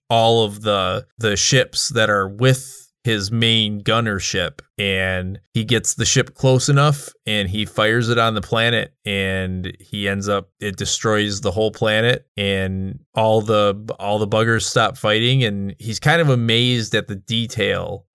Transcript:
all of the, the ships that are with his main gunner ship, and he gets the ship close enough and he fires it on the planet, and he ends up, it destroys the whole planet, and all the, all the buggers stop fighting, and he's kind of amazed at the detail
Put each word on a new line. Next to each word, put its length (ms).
all 340
of 180
the, 440
the 180
ships 540
that 200
are 180
with 480
his 260
main 480
gunner 400
ship, 420
and 600
he 100
gets 320
the 100
ship 300
close 320
enough 420
and 240
he 160
fires 440
it 100
on 160
the 60
planet, 520
and 760
he 280
ends 200
up, 220
it 160
destroys 640
the 120
whole 200
planet, 640
and 640
all 260
the, 320
all 200
the 80
buggers 360
stop 340
fighting, 480
and 340
he's 200
kind 220
of 80
amazed 640
at 140
the 80
detail 1000